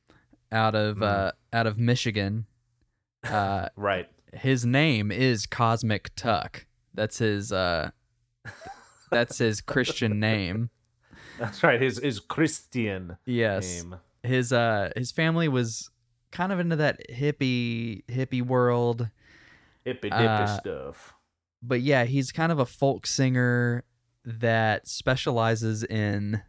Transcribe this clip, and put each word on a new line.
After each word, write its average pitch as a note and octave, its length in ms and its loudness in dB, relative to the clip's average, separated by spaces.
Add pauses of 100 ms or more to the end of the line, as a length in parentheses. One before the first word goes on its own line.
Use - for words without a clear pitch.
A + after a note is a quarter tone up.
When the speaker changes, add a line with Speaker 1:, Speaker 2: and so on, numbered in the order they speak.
(500)
Speaker 1:
out A2 240 2
of, G#2+ 240 0
Speaker 2:
Mm. G2+ 40 -2
Speaker 1:
uh, G2+ 300 2 (200)
out A#2 140 2
of G#2+ 120 -2
Michigan. A2 680 0 (760)
Uh, G2 500 0
Speaker 2:
<laughs> - 40 -20
Right. G2+ 320 0 (240)
Speaker 1:
his C3 320 0
name B2 480 2
is A#2+ 340 0
Cosmic A2+ 680 0
Tuck. - 500 -2 (280)
That's G#2+ 240 -4
his, G#2 340 0
uh, F2 380 0 (1200)
that's A#2+ 280 0
his A2 220 2
Christian A#2 600 0
name. G#2+ 500 0 (340)
Speaker 2:
<laughs> - 340 -20
That's A#2 260 -6
right. B2+ 160 6
His, B2+ 180 0
his B2 220 -2
Christian G#2 960 -2 (100)
Speaker 1:
Yes. F#2+ 560 0
Speaker 2:
name. F2 140 -14 (260)
Speaker 1:
His, B2+ 300 0
uh, A2+ 440 2
his B2 160 -6
family E3 360 2
was B2 420 -2 (400)
kind F#3 220 -2
of F3+ 80 -2
into E3+ 160 0
that D3 240 0 (100)
hippie, A#2+ 960 -2
hippie B2+ 360 -2
world. A#2+ 680 2 (760)
Speaker 2:
Hippie - 180 -8
dippy G#2 120 -4
Speaker 1:
Uh, A2 320 4
Speaker 2:
stuff. E2 680 -6 (480)
Speaker 1:
but A#2+ 200 0
yeah, C3 220 4
he's C3+ 280 0
kind E3 200 0
of D3+ 80 0
a B2 60 4
folk - 400 -2
singer B2 800 2 (400)
that A2+ 640 0
specializes A2+ 1000 0
in G#2 640 -2